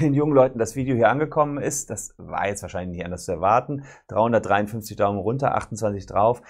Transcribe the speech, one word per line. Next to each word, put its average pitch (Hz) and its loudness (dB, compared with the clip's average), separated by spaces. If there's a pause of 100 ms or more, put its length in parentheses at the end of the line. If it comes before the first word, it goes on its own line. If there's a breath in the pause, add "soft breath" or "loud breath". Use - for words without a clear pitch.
den 147 2
jungen 147 2
Leuten 131 6
das 110 -2
Video 131 -2
hier 113 6
angekommen 147 0
ist. - -6
Das - -12
war 85 -4
jetzt 101 -6
wahrscheinlich 90 -8
nicht 85 -8
anders 87 -8
zu 95 -6
erwarten. 117 0 (220 loud breath)
Dreihundertdreiundfünfzig 104 0
Daumen 101 2
runter, 123 0
achtundzwanzig 104 -4
drauf. 107 2